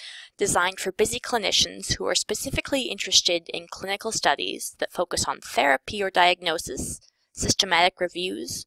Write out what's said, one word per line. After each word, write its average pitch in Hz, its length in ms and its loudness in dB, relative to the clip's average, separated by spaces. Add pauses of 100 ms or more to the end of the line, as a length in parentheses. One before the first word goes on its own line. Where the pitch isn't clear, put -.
(380)
designed 185 420 2
for 190 100 -4
busy 220 300 0
clinicians 196 760 0
who - 100 -6
are - 80 2
specifically - 720 -2
interested 185 680 2
in 170 180 -10
clinical 202 400 -4
studies - 680 0
that - 140 -4
focus - 340 -2
on - 140 -4
therapy 254 640 0
or 190 80 0
diagnosis, 175 880 0 (320)
systematic 180 680 2
reviews, 180 680 -4